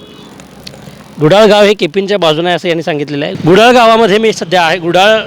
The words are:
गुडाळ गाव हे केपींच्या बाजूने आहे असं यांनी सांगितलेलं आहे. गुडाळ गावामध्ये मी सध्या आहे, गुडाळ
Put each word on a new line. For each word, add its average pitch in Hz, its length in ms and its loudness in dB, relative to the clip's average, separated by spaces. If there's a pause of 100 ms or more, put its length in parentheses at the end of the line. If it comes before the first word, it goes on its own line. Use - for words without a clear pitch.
(1200)
गुडाळ 180 240 4
गाव 208 180 4
हे 208 120 2
केपींच्या 196 440 -4
बाजूने 165 280 0
आहे 175 100 -2
असं 180 120 -6
यांनी 165 140 -4
सांगितलेलं 147 420 -6
आहे. 185 100 -8
गुडाळ 202 380 2
गावामध्ये 226 460 2
मी 220 140 0
सध्या 180 300 -2
आहे, 165 160 0
गुडाळ 185 480 0